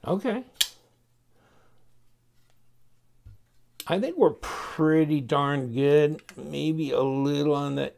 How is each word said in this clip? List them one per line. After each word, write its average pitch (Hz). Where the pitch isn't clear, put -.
Okay. 208
I 170
think 330
we're 208
pretty 156
darn 143
good. 147
Maybe 147
a 127
little 143
on 143
the 139